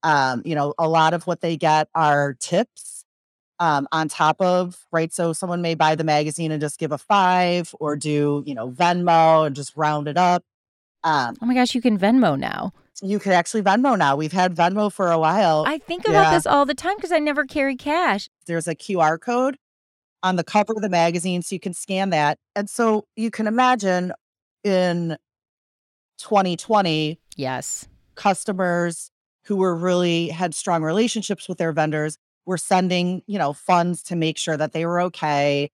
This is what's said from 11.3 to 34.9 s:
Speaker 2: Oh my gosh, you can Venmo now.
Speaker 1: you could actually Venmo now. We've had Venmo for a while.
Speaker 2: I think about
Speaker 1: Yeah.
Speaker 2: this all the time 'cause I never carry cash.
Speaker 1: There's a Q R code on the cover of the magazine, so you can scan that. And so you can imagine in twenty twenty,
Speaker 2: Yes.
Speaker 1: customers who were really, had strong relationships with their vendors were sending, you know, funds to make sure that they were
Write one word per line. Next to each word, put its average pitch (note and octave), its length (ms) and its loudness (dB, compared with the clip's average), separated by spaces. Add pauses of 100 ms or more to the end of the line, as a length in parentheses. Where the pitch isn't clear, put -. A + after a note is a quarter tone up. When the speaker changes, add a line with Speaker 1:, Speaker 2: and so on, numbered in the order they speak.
Speaker 2:
Oh A3+ 40 -6
my B3 100 2
gosh, B3 180 2
you B3 80 -2
can A3+ 160 2
Venmo F#3+ 400 4
now. - 340 -6 (300)
Speaker 1:
you G3 180 -2
could G3 140 0
actually F3+ 280 2
Venmo A3 360 2
now. C#3+ 180 4
We've D3+ 160 -4
had F3+ 240 0
Venmo G3 360 2
for F3+ 200 0
a E3 80 2
while. D#3+ 480 2
Speaker 2:
I D4+ 120 -2
think F4 280 -8
about G4+ 200 6
Speaker 1:
Yeah. D#4 40 4
Speaker 2:
this E4+ 140 2
all C#4+ 200 4
the C#4 80 -4
time F#4 240 -4
'cause F4+ 140 -6
I E4+ 80 2
never D4 240 -2
carry C4+ 320 -2
cash. C#4+ 540 -2 (160)
Speaker 1:
There's E3 240 -6
a D#3+ 60 -4
Q F#3 260 -2
R D#3+ 160 4
code B3+ 400 -2 (680)
on F#3 140 0
the E3+ 80 -2
cover G#3+ 280 0
of G#3+ 80 -4
the G#3 80 -2
magazine, F3 520 0
so - 140 -8
you E3+ 40 -8
can F3+ 140 -8
scan F#3+ 380 -4
that. D3+ 280 2 (160)
And G#3 140 -4
so A3 360 0 (120)
you A3 140 -4
can G#3+ 160 -4
imagine G#3 680 0 (500)
in F3 540 0 (1000)
twenty F#3+ 380 2
twenty, E3 640 0 (160)
Speaker 2:
Yes. C3 520 -8 (280)
Speaker 1:
customers F3+ 960 -2 (340)
who G3+ 120 -4
were F#3 180 0
really, F3 540 0
had E3 260 -6
strong E3+ 260 -2
relationships G3+ 680 -2
with F3+ 100 -8
their E3 140 -2
vendors D#3 460 -2 (280)
were F#3 120 -4
sending, F3+ 720 0
you G3+ 100 -6
know, D3 160 -2
funds F3 500 0
to - 120 -8
make D#3+ 220 -2
sure D#3+ 200 -4
that D3+ 140 -2
they E3 140 -4
were F3 160 0